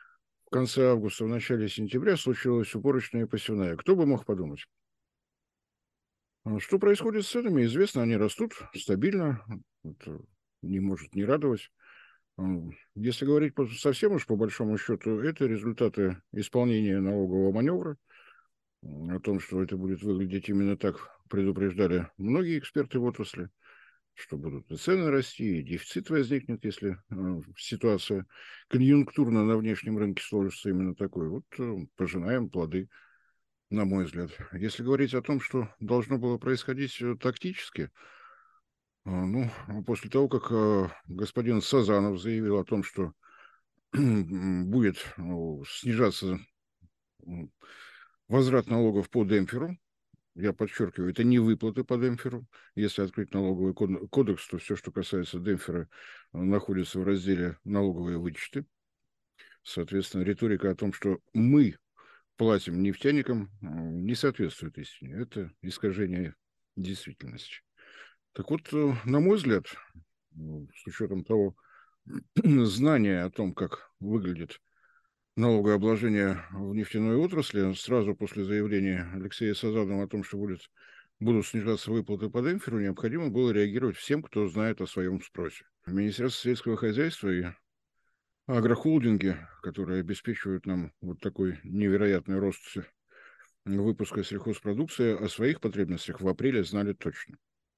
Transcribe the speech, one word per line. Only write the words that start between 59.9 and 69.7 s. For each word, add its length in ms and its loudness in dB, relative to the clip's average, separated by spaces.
риторика 480 0
о 40 0
том, 180 -2
что 260 -2
мы 420 6
платим 440 2
нефтяникам, 680 0
э, 40 -12
не 500 -4
соответствует 640 -2
истине. 380 -14
Это 360 -8
искажение 720 -4
действительности. 840 -10
Так 160 -10
вот, 120 -2
э, 220 2
на 160 4
мой 160 6
взгляд, 300 2